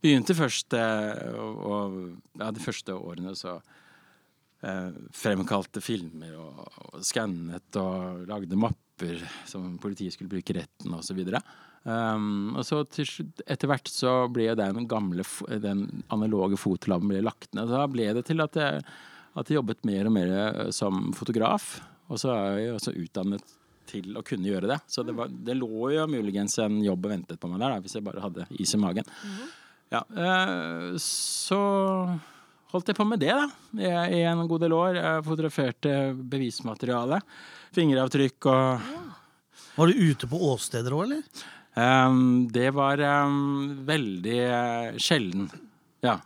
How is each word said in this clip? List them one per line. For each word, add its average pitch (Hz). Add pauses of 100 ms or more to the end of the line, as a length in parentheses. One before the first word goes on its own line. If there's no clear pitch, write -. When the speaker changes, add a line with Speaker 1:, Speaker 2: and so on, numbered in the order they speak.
Speaker 1:
Begynte 143
først, 151
eh, 110
å, 113 (100)
å, 98 (220)
ja, 107
de 107
første -
årene 90
så, 87 (1000)
eh, 92 (220)
fremkalte 98
filmer 82
og, 76 (260)
og -
skannet 87
og 92
lagde 98
mapper 110 (260)
lapper 85 (180)
som 92
politiet 98
skulle 92
bruke 92
i 92
retten -
og 82
så 95
videre. 92 (440)
Ehm, 107
og 131
så 151
til 147
slutt, -
etter 139
hvert 139
så 127
ble 117
jo 117
den 107
gamle 98
fo-, - (120)
den 101
analoge 107
fotlabben 95
ble 98
lagt -
ned. 104
Da 135
ble 117
det 123
til 160
at 151
jeg, 147 (520)
at -
jeg 151
jobbet 113
mer 101
og 110
mer, 90
eh, 101
som 98
fotograf, - (300)
og 113
så 135
er 98
jeg 113
jo 120
også -
utdannet 98 (460)
til 98
å 107
kunne 95
gjøre 98
det. 143
Så -
det 117
var, 117
det 120
lå 120
jo 156
muligens 101
en 107
jobb 95
og 104
ventet 87
på 90
meg 90
der, 127
da, 104
hvis 92
jeg 104
bare 98
hadde -
is -
i -
magen. 98 (160)
Speaker 2:
Mhm. 208 (420)
Speaker 1:
Ja, 117
eh, 180
så - (1120)
holdt 180
jeg 208
på 214
med 214
det, 151
da, 285 (260)
i, 190 (260)
i 170
en 170
god 165
del 165
år. 180
Jeg 160
fotograferte 151 (200)
bevismateriale, 123 (540)
fingeravtrykk 135
og 131
Speaker 2:
Ja. 330 (760)
Speaker 3:
Var 160
du 180 (180)
ute 127
på 131
åsteder 123
også, 151
eller? 285 (320)
Speaker 1:
Ehm, 127
det 123
var, 139
ehm, 143
veldig, 117
eh, 120
sjelden. 101 (580)
Ja. 117